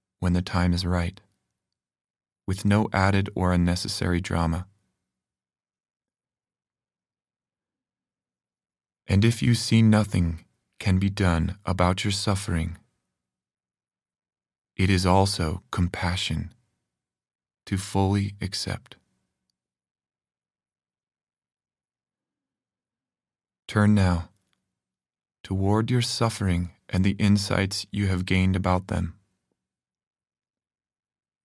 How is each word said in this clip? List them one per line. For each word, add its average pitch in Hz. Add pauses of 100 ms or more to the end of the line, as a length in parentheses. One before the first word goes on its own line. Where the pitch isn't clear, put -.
(200)
when 90
the 90
time 90
is 90
right, 87 (1200)
with 95
no 104
added 98
or 90
unnecessary 87
drama. 87 (4000)
And 98
if 117
you 127
see 113
nothing 104 (360)
can 92
be 98
done 87
about 90
your 107
suffering, 87 (2000)
it 92
is 92
also 92
compassion 87 (1120)
to 98
fully 101
accept. - (4000)
Turn 107
now 90 (1120)
toward 101
your 123
suffering 95 (180)
and 92
the 101
insights 98
you 101
have 92
gained 92
about 92
them. 87 (2250)